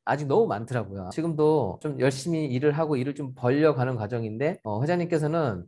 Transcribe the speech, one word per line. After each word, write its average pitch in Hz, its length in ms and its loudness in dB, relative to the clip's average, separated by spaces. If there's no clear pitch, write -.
아직 147 220 -2
너무 196 200 4
많더라고요. 101 640 -4
지금도 156 680 2
좀 143 180 -6
열심히 143 480 0
일을 131 260 2
하고 156 220 0
일을 135 200 -2
좀 135 200 -8
벌려가는 131 600 2
과정인데, 113 680 -4
어, 107 180 -2
회장님께서는 156 880 0